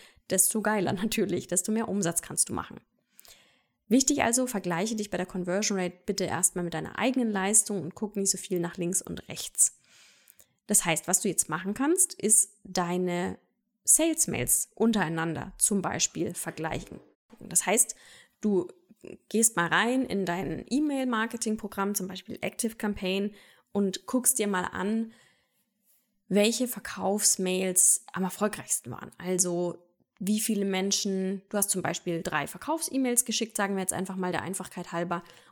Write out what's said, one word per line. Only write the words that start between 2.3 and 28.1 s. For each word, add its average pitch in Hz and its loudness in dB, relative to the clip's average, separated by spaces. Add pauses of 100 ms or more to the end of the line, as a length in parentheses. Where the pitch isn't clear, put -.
du - -6
machen. - -8 (1080)
Wichtig 269 4
also, 247 2
vergleiche 190 -2
dich 208 -6
bei 180 -4
der 185 -2
Conversion 190 0
Rate 180 -2
bitte 190 -2
erstmal 175 0
mit 170 -4
deiner 160 -6
eigenen 247 2
Leistung 202 2
und 160 -8
guck 208 -8
nicht 196 0
so 190 0
viel 180 -4
nach 170 -4
links 175 -2
und - -12
rechts. - 0 (880)
Das - 2
heißt, 165 0
was 180 2
du 214 0
jetzt - 0
machen 180 -4
kannst, 320 2
ist - 4
deine 180 0 (460)
Sales-Mails - 2
untereinander 165 0
zum 196 2
Beispiel 165 -2
vergleichen. 160 -8 (400)
Das - 0
heißt, - 2 (460)
du - 2 (600)
gehst 220 4
mal 170 2
rein 233 4
in 190 0
dein 170 -4
E-Mail-Marketing-Programm, 226 0
zum 185 -4
Beispiel - -10
Active 220 -2
Campaign, 202 -2 (380)
und 196 0
guckst - 2
dir 208 2
mal 185 0
an, 220 -2 (1160)
welche 226 4
Verkaufsmails 190 2